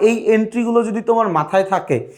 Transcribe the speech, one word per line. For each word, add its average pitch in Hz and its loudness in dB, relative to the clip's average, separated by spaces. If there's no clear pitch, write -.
এই 233 2
এন্ট্রিগুলো 233 0
যদি 214 -4
তোমার 226 0
মাথায় 190 0
থাকে, 175 -2